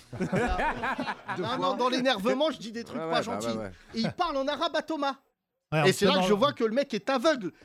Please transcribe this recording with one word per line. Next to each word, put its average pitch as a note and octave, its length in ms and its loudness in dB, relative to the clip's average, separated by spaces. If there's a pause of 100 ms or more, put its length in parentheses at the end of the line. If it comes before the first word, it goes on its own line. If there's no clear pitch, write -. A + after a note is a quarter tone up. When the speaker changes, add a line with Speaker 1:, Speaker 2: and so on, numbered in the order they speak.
Speaker 1:
<laughs> - 140 -12
Speaker 2:
Voilà. A3 380 0 (800)
Speaker 3:
Deux F#3 80 -6
Speaker 2:
Non, A3 60 -4
Speaker 3:
fois. B3+ 80 -2
Speaker 2:
non, C4+ 180 0
dans B3 120 2
l'énervement, B3+ 640 2
je A3 80 -6
dis G#3 140 -12
des A#3 100 -8
trucs - 180 -8
Speaker 3:
Ouais, D#3+ 100 -4
Speaker 2:
pas - 100 2
Speaker 3:
ouais, - 60 -4
bah, - 140 -4
Speaker 2:
gentils. A2+ 160 -4
Speaker 3:
ouais, A2 80 -6
ouais. - 60 -10 (240)
Speaker 2:
Et A3+ 60 -2
il G3 120 0
parle E4 260 -2
en C4+ 100 -2
arabe D4 260 -2
à D4+ 80 0
Thomas. C#4 320 -2 (580)
Speaker 1:
Ouais, D#3 100 4
en - 20 6
Speaker 2:
Et F#3+ 80 8
c'est G3+ 140 0
là F#3 60 6
que G3 40 4
Speaker 1:
tenant F#3 100 4
Speaker 2:
je G#3 80 4
vois C4+ 180 4
que A#3 120 -2
le G#3+ 100 2
mec C#4 200 0
est G3+ 160 -4
aveugle. B3+ 420 2 (120)